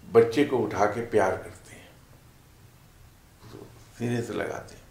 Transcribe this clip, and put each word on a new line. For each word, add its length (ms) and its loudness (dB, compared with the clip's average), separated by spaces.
بچے 420 4
کو 180 0
اٹھا 220 0
کے 160 -2
پیار 300 2
کرتے 440 -12
ہیں، 120 -20
تو 120 -18
سینے 240 -2
سے 120 -8
لگاتے 420 -8
ہیں۔ 160 -20